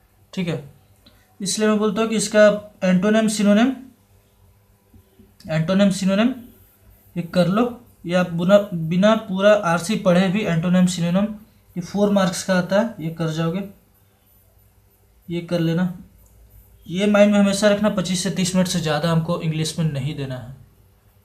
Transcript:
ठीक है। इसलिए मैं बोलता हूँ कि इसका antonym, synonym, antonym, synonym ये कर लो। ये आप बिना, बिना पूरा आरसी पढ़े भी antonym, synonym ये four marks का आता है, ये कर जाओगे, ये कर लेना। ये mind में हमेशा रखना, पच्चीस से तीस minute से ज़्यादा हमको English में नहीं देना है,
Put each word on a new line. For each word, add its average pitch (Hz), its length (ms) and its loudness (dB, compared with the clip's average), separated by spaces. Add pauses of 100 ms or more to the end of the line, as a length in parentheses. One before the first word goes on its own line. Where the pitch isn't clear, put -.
(340)
ठीक 180 140 -6
है। 156 160 -6 (760)
इसलिए 214 280 -2
मैं 214 120 2
बोलता 214 220 -2
हूँ 220 80 -2
कि 226 60 -2
इसका 208 320 4 (360)
antonym, 208 460 2
synonym, 214 440 4 (1700)
antonym, 185 460 0
synonym 196 420 0 (840)
ये 170 100 -6
कर 175 240 0
लो। 233 300 -2 (260)
ये 175 100 -4
आप 180 160 0
बिना, 185 260 4 (160)
बिना 180 440 2
पूरा 196 340 2 (140)
आरसी 170 320 -2
पढ़े 185 320 2
भी 208 120 -2
antonym, 180 460 2
synonym 180 400 -2 (480)
ये 175 60 -6
four 202 300 -2
marks 190 320 0
का 190 100 -2
आता 185 260 0
है, 226 200 -4
ये 160 120 -8
कर 160 180 -6
जाओगे, 165 340 -4 (1600)
ये 170 140 -2
कर 170 180 -2
लेना। 165 340 0 (920)
ये 185 200 -2
mind 208 240 4
में 202 80 2
हमेशा 202 300 2
रखना, 208 220 2
पच्चीस 180 320 -4
से 190 80 -2
तीस 180 240 -2
minute 185 120 2
से 180 120 -4
ज़्यादा 156 320 -2
हमको 165 300 0
English 156 380 -4
में 160 60 0
नहीं 139 300 -4
देना 131 220 -8
है, 120 180 -16 (680)